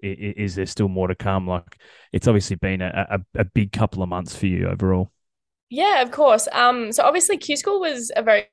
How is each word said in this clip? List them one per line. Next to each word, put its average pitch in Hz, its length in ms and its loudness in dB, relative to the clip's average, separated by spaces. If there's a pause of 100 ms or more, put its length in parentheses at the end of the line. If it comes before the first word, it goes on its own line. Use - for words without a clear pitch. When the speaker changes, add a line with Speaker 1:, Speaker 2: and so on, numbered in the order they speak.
Speaker 1:
I, 101 60 -8
i-, 101 300 -8
is 101 180 -6
there 95 100 -4
still 101 220 -2
more 92 220 -2
to 92 40 -2
come? 95 320 -2
Like, 90 360 -8 (320)
it's - 140 0
obviously 101 280 2
been 95 260 -2
a, 95 380 -2 (160)
a, 113 60 0
a 107 40 0
big 101 280 -2
couple 101 280 -2
of 90 60 -4
months 87 260 -6
for - 140 -4
you 90 220 0
overall. 92 420 0 (580)
Speaker 2:
Yeah, 330 320 2
of 247 80 -2
course. 262 420 4
Um, 240 420 2
so - 100 2
obviously 339 340 2
Q 294 180 -4
School 392 240 -2
was 269 360 -4
a 226 80 0
very 208 300 4